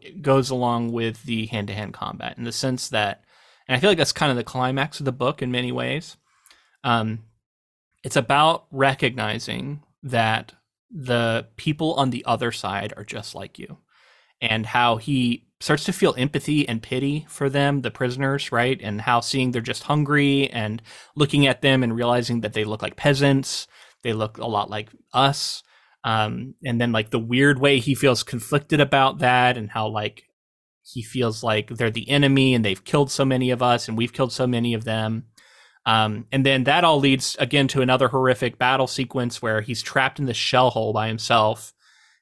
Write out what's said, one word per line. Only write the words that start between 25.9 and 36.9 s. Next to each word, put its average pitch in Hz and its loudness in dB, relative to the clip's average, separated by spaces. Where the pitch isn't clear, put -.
Um, 113 -2
and 117 -2
then, 120 0
like, 110 -2
the 120 -2
weird 127 2
way 139 4
he 135 0
feels 127 2
conflicted 147 -2
about 135 2
that 123 4
and 107 -10
how, 110 -4
like, 107 -6
he - -12
feels 113 -4
like 107 0
they're 117 -2
the 117 -8
enemy 135 4
and 113 2
they've 95 -2
killed 147 0
so - -2
many 127 2
of 123 0
us 120 2
and 110 -4
we've 117 0
killed 127 -2
so 127 0
many 120 0
of 113 -4
them. 110 -4
Um, 110 2
and 135 2
then 131 4
that 151 4
all 160 6